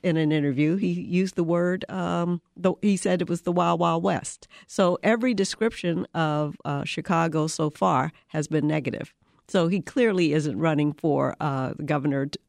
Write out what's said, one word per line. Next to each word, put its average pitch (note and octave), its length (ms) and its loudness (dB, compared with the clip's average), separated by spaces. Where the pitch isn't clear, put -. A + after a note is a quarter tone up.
in E3+ 140 2
an D#3 160 2
interview, D3 420 2
he G3 160 0
used F3+ 460 -2
the E3+ 80 0
word, F3 440 0
um, F3 520 -2
the, F#3 260 0
he G3+ 140 4
said F3+ 260 0
it E3+ 60 -4
was E3+ 140 -4
the F3+ 100 -2
Wild E3+ 260 2
Wild E3+ 240 0
West. - 460 -4
So F3+ 380 2
every A#3 300 2
description F#3 720 -2
of, D3+ 500 -2
uh, C#3+ 180 -4
Chicago E3 640 0
so D#3 240 -2
far D#3 400 0
has D3+ 200 -4
been D3+ 180 2
negative. D3+ 480 -2
So F3 180 2
he F#3 140 0
clearly F#3 520 2
isn't D3 260 0
running D3+ 340 2
for, C#3 480 0
uh, C3+ 360 -2
the D3 60 -10
governor C#3 440 0
t-, - 120 -10